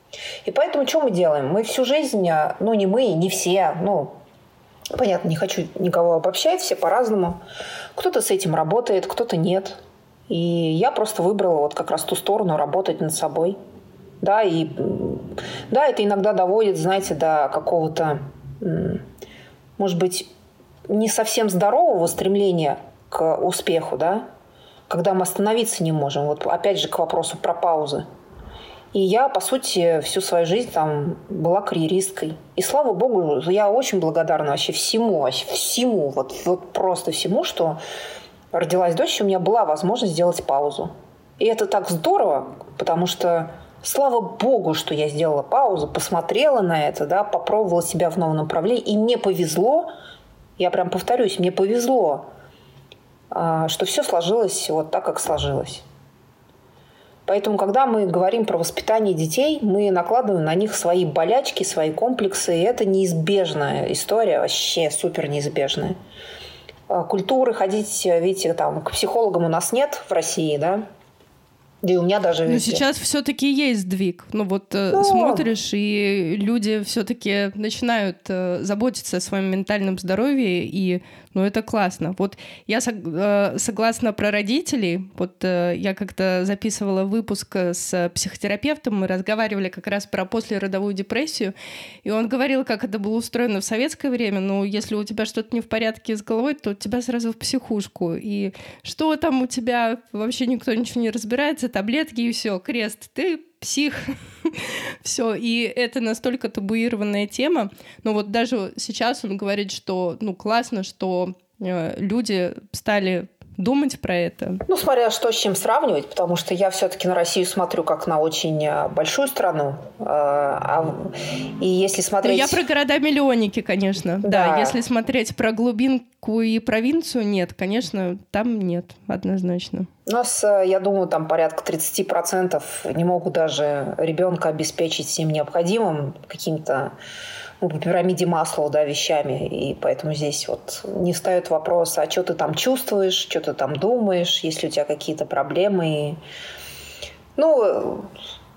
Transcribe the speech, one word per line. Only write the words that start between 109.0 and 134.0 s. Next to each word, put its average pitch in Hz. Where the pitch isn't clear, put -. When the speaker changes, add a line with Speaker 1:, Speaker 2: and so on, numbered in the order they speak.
Speaker 2:
он 196
говорит, 202
что, 180
ну, 208
классно, 214
что, 185
э, 180
люди 196
стали 185
думать 262
про -
это. 175
Speaker 1:
Ну, 370
смотря 247
что 226
с 220
чем 202
сравнивать, 226
потому 175
что 175
я 190
всё-таки 185
на 180
Россию 175
смотрю 165
как 160
на 160
очень, 156
э, 147
большую 160
страну. 156
Э, 220
а 143
в-, 160
и 180
если 190
Speaker 2:
Ну, 208
я 269
Speaker 1:
смотреть -
Speaker 2:
про 339
города-миллионники, 277
конечно. 190
Да, 208
Speaker 1:
Да. 175
Speaker 2:
если 143
смотреть 233
про 226
глубинку 233
и 220
провинцию, 240
нет, 190
конечно, 190
там 220
нет, 180
однозначно. 185
Speaker 1:
У 208
нас, 240
э, 202
я 190
думаю, 190
там 160
порядка 165
тридцати 180
процентов 175
не 165
могут 175
даже 147
ребёнка 165